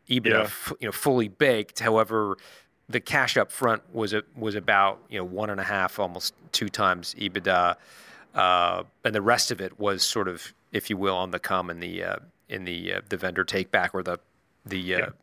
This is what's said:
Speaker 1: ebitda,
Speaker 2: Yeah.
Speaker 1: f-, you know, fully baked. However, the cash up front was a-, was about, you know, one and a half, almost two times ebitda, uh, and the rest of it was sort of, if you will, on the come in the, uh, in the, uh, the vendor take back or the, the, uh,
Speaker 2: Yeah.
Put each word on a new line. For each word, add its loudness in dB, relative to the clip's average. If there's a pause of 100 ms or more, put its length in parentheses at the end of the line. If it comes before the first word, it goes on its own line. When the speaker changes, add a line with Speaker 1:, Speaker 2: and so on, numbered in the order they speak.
Speaker 1:
ebitda, 2
Speaker 2:
Yeah. 6
Speaker 1:
f-, -6
you -6
know, -2
fully 2
baked. 2
However, 2 (520)
the -2
cash 2
up 2
front 0 (120)
was -2
a-, 0 (120)
was -4
about, 4
you -8
know, -2
one -4
and -4
a -4
half, 0
almost -2 (180)
two -2
times 0
ebitda, 2 (600)
uh, 2 (200)
and -2
the 2
rest 4
of -4
it -8
was 0
sort 0
of, -10 (180)
if -4
you -2
will, 0
on -2
the -4
come -2
in -8
the, -8
uh, -4 (340)
in -8
the, -6
uh, -4
the -2
vendor -2
take -4
back 0
or -4
the, -4 (460)
the, -4
uh, 2
Speaker 2:
Yeah. -2 (140)